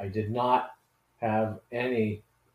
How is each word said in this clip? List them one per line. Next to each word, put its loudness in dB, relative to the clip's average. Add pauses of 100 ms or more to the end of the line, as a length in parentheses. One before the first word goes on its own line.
I -6
did -2
not 2 (500)
have 0 (100)
any 0 (320)